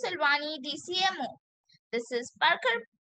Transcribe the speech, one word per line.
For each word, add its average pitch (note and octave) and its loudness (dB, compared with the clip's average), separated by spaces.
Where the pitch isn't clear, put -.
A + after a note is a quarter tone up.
Salwani, D4+ 0
the D4 -6
C F4+ -6
M F#4 2
O. - -6
This A#3 -4
is A#3+ -4
Parkar E4+ 4